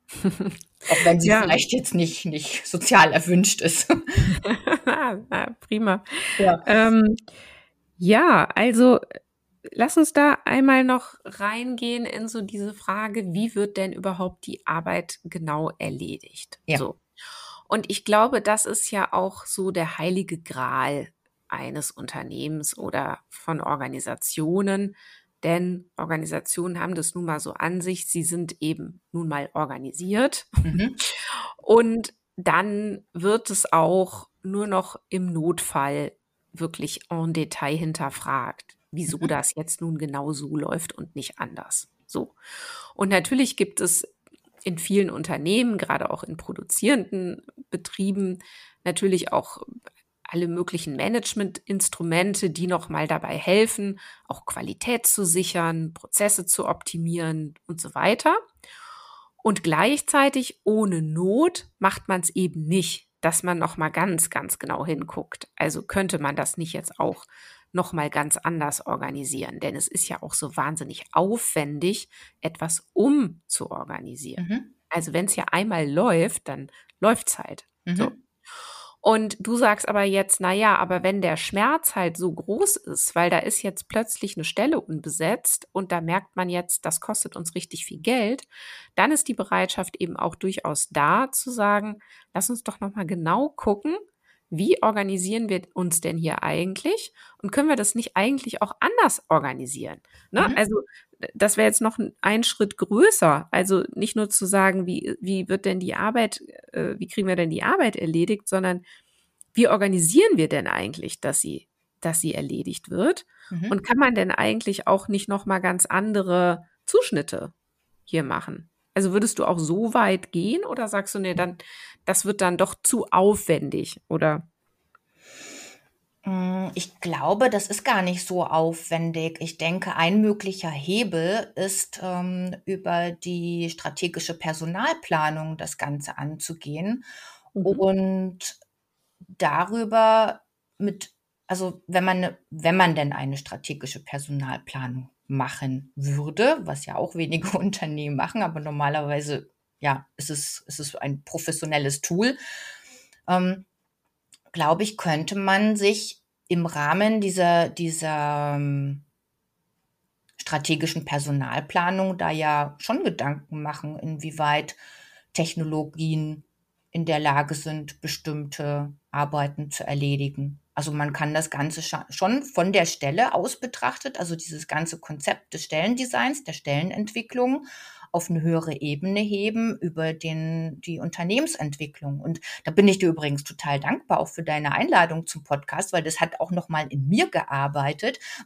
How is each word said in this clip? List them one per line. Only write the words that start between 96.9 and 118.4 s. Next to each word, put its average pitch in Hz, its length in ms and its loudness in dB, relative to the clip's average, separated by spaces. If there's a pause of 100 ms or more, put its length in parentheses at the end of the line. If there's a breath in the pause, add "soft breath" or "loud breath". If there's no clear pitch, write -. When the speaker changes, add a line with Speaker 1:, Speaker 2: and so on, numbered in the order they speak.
Speaker 1:
und 202 100 -4
können 285 180 4
wir 277 60 4
das - 200 0
nicht - 200 -4
eigentlich 233 460 0
auch 202 180 -2
anders - 500 2
organisieren?" 131 720 0 (300 soft breath)
Ne? 190 160 4
Speaker 2:
Mhm. 247 100 0
Speaker 1:
Also, 208 260 2 (520 loud breath)
das 214 220 2
wäre 220 120 6
jetzt 214 120 2
noch 226 180 2
ein, - 220 -2
ein 220 240 2
Schritt - 320 0
größer. 196 760 6
Also 190 340 4 (100)
nicht 220 220 -2
nur 214 140 0
zu 196 160 0
sagen, 190 400 4
"Wie, - 340 -4
wie 185 280 -2
wird 190 160 0
denn 190 160 0
die 180 140 -4
Arbeit, 220 460 0 (320)
äh, 180 260 -2
wie 180 100 -6
kriegen 190 200 0
wir 180 80 2
denn 165 140 2
die 165 120 -2
Arbeit 285 340 2
erledigt?", 175 520 0
sondern 185 340 0 (720 soft breath)
"Wie 233 140 8
organisieren 202 680 6
wir 156 120 4
denn 147 180 -2
eigentlich, - 540 -4
dass - 200 0
sie, - 280 -6 (320)
dass 165 200 -2
sie 165 140 -2
erledigt - 560 -6
wird?" 190 360 0 (240 loud breath)
Speaker 2:
Mhm. 180 180 -4
Speaker 1:
Und 202 160 0
kann 240 140 2
man 277 160 4
denn 185 160 2
eigentlich - 560 0
auch 196 220 2
nicht 202 200 -2
noch 202 180 -2
mal 190 140 0
ganz 180 260 2
andere 180 800 2 (220 soft breath)
Zuschnitte - 680 0 (500)
hier 160 200 0
machen? - 460 -6 (240)